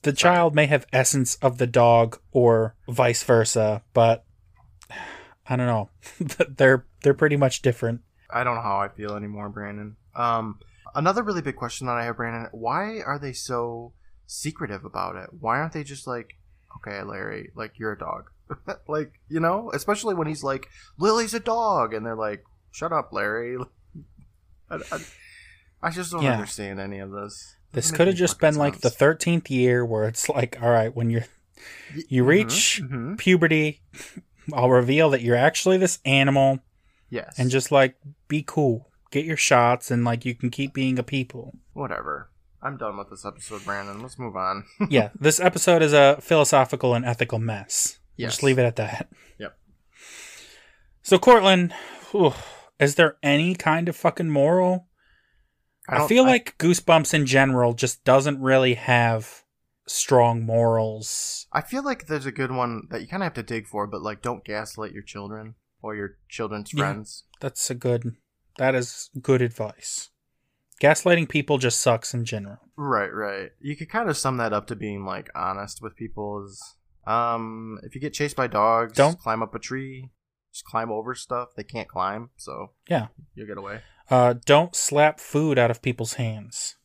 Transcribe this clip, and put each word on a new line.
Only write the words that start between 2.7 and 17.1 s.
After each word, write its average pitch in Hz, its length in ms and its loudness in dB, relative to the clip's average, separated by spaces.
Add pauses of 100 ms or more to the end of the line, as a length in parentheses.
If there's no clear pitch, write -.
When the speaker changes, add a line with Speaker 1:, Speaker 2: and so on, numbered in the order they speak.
Speaker 1:
vice 120 340 0
versa, 110 640 2 (100)
but 113 300 4 (1200)
I 131 80 -2
don't 123 100 0
know. 110 240 -2 (300)
<laughs> 165 280 -2
They're, 131 380 6 (160)
they're 139 120 6
pretty 147 220 2
much 135 260 0
different. 120 380 0 (300)
Speaker 2:
I 120 140 -4
don't 123 120 -2
know 117 60 -8
how 101 180 -2
I 101 80 -2
feel 104 260 -10
anymore, 104 340 -10
Brandon. 104 480 -12 (180)
Um, 113 440 -4 (360)
another 185 280 0
really 202 180 -4
big 135 160 -8
question 123 300 -10
that 120 100 -2
I 117 80 -4
have, 117 120 -6
Brandon, 117 360 -8
why 165 480 -6
are 143 180 -6
they 139 140 -10
so 120 600 -8 (340)
secretive 131 580 -10
about 92 320 -8
it? 92 220 -16
Why 117 200 -4
aren't 160 140 -6
they 151 120 -10
just 139 220 -18
like, 120 280 -12 (420)
"Okay, 101 260 -12
Larry, 104 520 -12